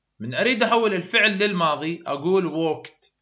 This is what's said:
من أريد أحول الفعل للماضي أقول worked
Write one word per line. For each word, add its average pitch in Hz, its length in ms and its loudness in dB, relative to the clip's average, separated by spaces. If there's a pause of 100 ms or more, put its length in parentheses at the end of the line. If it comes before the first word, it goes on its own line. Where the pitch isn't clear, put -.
(200)
من 120 140 -8
أريد 220 280 2
أحول 220 320 2
الفعل 208 440 0
للماضي 165 680 0
أقول 160 440 0
worked 156 600 -4 (120)